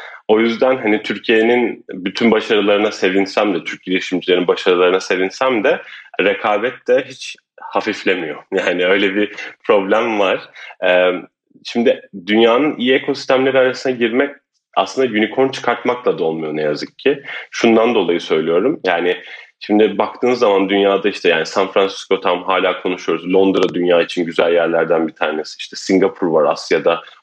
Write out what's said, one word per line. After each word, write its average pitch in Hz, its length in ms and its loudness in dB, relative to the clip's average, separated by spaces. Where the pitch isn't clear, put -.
O 110 120 4
yüzden 117 380 2
hani 107 260 0
Türkiye'nin 113 840 0
bütün 95 420 0
başarılarına 104 600 2
sevinsem 98 640 0
de, 82 100 -4
Türk - 200 -12
girişimcilerin 90 640 -2
başarılarına 90 520 2
sevinsem 98 640 -2
de 170 180 2
rekabet 104 680 -2
de 131 200 2
hiç - 280 -14
hafiflemiyor. 92 840 -4
<laughs> - 40 -14
Yani 90 340 0
öyle 98 300 2
bir 104 200 -2
problem 107 560 2
var. 98 200 0
Ee, 90 260 4
şimdi 120 380 0
dünyanın 117 500 4
iyi 127 160 0
ekosistemleri 131 680 0
arasına 127 320 0
girmek 123 440 -2
aslında 127 300 0
unicorn 110 420 0
çıkartmakla 127 680 -2
da 87 60 -2
olmuyor 80 320 -4
ne 78 60 -4
yazık 76 380 -6
ki. 143 240 -2
Şundan 113 440 4
dolayı 87 260 0
söylüyorum. 85 640 0
Yani 90 320 0
şimdi 104 380 2
baktığınız 120 420 -2
zaman 98 300 2
dünyada 98 400 2
işte 92 200 -2
yani 80 160 2
San 95 260 -2
Francisco 98 500 -2
tam 90 220 -2
hala 92 380 -2
konuşuyoruz. 87 520 -4
Londra 95 400 2
dünya 87 280 2
için 85 240 -2
güzel 85 280 0
yerlerden 82 540 0
bir 76 60 -10
tanesi. 78 460 -6
İşte - 160 -14
Singapur 95 520 0
var 78 240 2
Asya'da. 85 500 -2